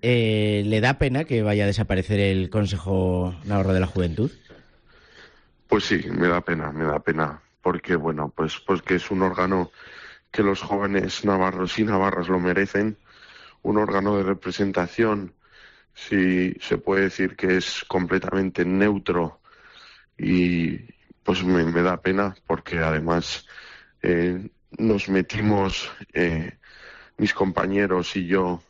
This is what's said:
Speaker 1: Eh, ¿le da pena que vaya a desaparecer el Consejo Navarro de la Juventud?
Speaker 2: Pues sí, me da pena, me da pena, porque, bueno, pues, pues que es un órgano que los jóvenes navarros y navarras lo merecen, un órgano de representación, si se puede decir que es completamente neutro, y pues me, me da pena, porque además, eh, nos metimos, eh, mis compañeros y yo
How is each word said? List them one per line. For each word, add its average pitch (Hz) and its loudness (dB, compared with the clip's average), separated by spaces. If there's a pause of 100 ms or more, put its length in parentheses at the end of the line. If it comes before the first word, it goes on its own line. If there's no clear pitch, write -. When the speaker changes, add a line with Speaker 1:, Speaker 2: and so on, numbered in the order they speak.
Speaker 1:
Eh, 107 2
¿le 107 2
da 131 2
pena 139 0
que 113 0
vaya 104 2
a - 4
desaparecer 101 0
el 95 2
Consejo 92 0 (100)
Navarro 98 2
de 92 4
la 92 2
Juventud? 90 -2 (1400)
Speaker 2:
Pues 107 2
sí, 90 0
me 87 0
da 87 2
pena, 78 -4
me 80 -4
da 76 0
pena, 76 -2 (200)
porque, 87 -2
bueno, 76 -2
pues, 80 -4
pues 92 0
que - 0
es - -4
un 95 0
órgano 92 0 (600)
que 107 0
los 98 0
jóvenes 98 -2
navarros 92 0
y 110 4
navarras 95 0
lo 90 2
merecen, 98 0 (680)
un 107 0
órgano 101 2
de 98 0
representación, 98 -2 (600)
si 92 2
se - -4
puede 98 0
decir 92 -2
que 92 0
es - -4
completamente 92 -2
neutro, 92 0 (800)
y 87 2 (460)
pues 92 0
me, 90 4
me 85 0
da 90 2
pena, 95 -2 (100)
porque 85 -4
además, 80 -2 (560)
eh, 90 0 (280)
nos 104 0
metimos, 98 0 (240)
eh, 82 -2 (600)
mis - 0
compañeros 95 0
y 90 -2
yo 90 0